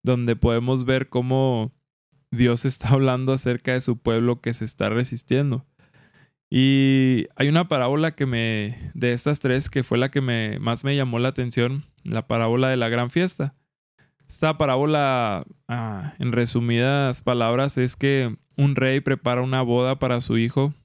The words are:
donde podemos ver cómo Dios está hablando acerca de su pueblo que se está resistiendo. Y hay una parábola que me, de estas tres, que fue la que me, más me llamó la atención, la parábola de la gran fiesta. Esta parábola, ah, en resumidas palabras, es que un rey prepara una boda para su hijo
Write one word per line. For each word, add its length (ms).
donde 320
podemos 480
ver 240
cómo 640
Dios 340
está 260
hablando 420
acerca 400
de 80
su 180
pueblo 420
que 140
se 100
está 260
resistiendo. 760
Y 760
hay 120
una 200
parábola 460
que 100
me, 720
de 180
estas 260
tres, 300
que 140
fue 160
la 120
que 100
me, 400
más 240
me 120
llamó 220
la 100
atención, 560
la 220
parábola 420
de 80
la 120
gran 220
fiesta. 440
Esta 280
parábola, 880
ah, 520
en 140
resumidas 880
palabras, 540
es 200
que 400
un 200
rey 240
prepara 420
una 200
boda 360
para 220
su 180
hijo 360